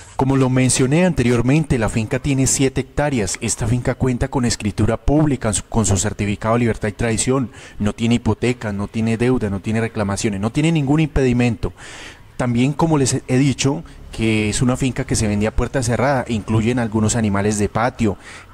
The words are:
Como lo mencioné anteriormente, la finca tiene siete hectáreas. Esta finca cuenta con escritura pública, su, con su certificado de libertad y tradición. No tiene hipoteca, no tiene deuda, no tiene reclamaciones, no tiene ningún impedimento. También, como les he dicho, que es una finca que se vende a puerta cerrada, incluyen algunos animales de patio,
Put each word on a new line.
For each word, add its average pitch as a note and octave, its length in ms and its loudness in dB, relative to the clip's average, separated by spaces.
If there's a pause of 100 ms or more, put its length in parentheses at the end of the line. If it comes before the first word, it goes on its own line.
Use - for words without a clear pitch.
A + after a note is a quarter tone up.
(180)
Como C3+ 200 0
lo C3 120 2
mencioné C3 560 2
anteriormente, C3 720 2
la G#2+ 120 0
finca A#2 300 -2
tiene C3+ 260 2
siete C3+ 360 2
hectáreas. C3+ 600 -2
Esta A#2 240 -4
finca B2 280 0
cuenta C3 340 0
con A#2+ 180 0
escritura G#2+ 500 0
pública, C#3 560 0
su, - 120 -4
con A2+ 200 0
su F#2+ 140 2
certificado G#2 560 -2
de A#2+ 60 2
libertad A2+ 280 0
y G2+ 40 -2
tradición. A#2 580 -2 (280)
No G2+ 140 -2
tiene A#2 240 0
hipoteca, A#2 560 -2
no G2+ 160 -6
tiene A2+ 300 -2
deuda, A#2+ 320 0
no G2+ 100 -4
tiene A2 220 -2
reclamaciones, G2+ 580 -2
no A2 100 -2
tiene D#3 220 2
ningún D3+ 280 2
impedimento. B2 720 0 (640)
También, B2 360 2
como D#3+ 260 2
les B2+ 300 0
he B2+ 100 2
dicho, C#3 460 0 (260)
que G#2+ 380 0
es G#2 120 -2
una B2+ 160 2
finca C3 280 -2
que - 100 -4
se G#2+ 140 0
vende G#2 180 0
a A2 80 -2
puerta B2 300 0
cerrada, A#2+ 420 0
incluyen A2 540 0
algunos G#2+ 340 0
animales G#2 460 0
de G2+ 80 2
patio, A2+ 480 0 (380)